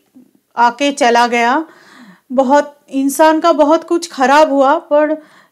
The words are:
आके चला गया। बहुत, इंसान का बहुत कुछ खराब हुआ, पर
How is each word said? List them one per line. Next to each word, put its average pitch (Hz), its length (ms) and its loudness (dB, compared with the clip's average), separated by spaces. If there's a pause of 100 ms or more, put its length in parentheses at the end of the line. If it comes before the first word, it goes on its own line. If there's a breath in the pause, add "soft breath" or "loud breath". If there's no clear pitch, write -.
(580)
आके 240 340 0
चला 240 360 0
गया। 240 380 -2 (680 loud breath)
बहुत, 269 480 0 (100)
इंसान 277 500 0
का 339 120 0
बहुत 302 320 0
कुछ 339 280 -6
खराब 277 380 2
हुआ, 277 260 0
पर 302 460 -2 (300 loud breath)